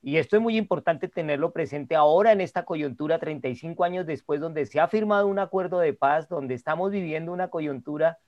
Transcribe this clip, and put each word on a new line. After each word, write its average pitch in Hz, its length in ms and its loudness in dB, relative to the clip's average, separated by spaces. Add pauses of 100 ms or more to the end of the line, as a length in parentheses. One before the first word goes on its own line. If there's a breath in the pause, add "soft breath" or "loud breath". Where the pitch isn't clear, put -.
Y 139 160 -2
esto 165 200 2
es 226 60 6
muy 226 140 0
importante 180 520 -2
tenerlo 156 440 -2
presente 147 420 -6
ahora 165 380 6
en 202 80 4
esta 175 240 -4
coyuntura, 151 540 -2
treinta 151 300 -6
y 123 80 -4
cinco 165 280 -2
años 180 220 -2
después, 147 340 -4
donde 156 240 -4
se 147 160 0
ha 170 80 4
firmado 208 380 2
un 196 120 0
acuerdo 185 400 -2
de 160 140 2
paz, 147 360 0
donde 135 260 -4
estamos 160 360 -2
viviendo 165 420 -4
una 180 160 -4
coyuntura 151 800 -2